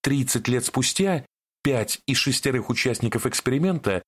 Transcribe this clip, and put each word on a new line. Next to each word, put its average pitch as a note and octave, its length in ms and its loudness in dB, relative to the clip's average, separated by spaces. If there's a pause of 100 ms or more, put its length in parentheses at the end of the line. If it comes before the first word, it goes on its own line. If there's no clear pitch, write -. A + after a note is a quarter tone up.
Тридцать C3 460 0
лет B2 180 0
спустя F#3 600 0 (380)
пять B2 440 0
из C3 100 2
шестерых B2+ 520 0
участников A#2 560 0
эксперимента C3 840 0